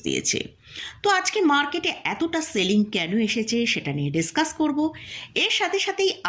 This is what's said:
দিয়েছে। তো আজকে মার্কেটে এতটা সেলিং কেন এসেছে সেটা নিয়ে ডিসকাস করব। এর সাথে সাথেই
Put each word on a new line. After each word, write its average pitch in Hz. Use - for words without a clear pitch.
দিয়েছে। -
তো 403
আজকে 370
মার্কেটে 285
এতটা 330
সেলিং 202
কেন 170
এসেছে 226
সেটা 151
নিয়ে 143
ডিসকাস 302
করব। 302
এর 453
সাথে 381
সাথেই 392